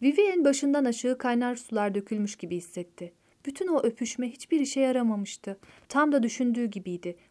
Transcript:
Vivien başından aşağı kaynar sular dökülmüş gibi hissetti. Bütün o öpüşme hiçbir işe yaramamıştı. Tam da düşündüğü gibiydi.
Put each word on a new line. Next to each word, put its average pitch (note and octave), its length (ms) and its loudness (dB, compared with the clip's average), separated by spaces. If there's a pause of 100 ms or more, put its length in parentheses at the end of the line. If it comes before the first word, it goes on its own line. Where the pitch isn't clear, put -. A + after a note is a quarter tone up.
Vivien F4 420 4
başından C#4 400 4
aşağı B3 340 0
kaynar B3 380 0
sular G#3 380 -2
dökülmüş G3+ 420 -4
gibi F3 200 -8
hissetti. F3 560 -12 (340)
Bütün C#4+ 200 -6
o D#4+ 160 2
öpüşme A#3 460 -4
hiçbir D4+ 320 -2
işe C4+ 200 -2
yaramamıştı. A3+ 760 -2 (320)
Tam D4 240 2
da C#4 100 4
düşündüğü A#3+ 440 0
gibiydi. F3+ 500 -8 (140)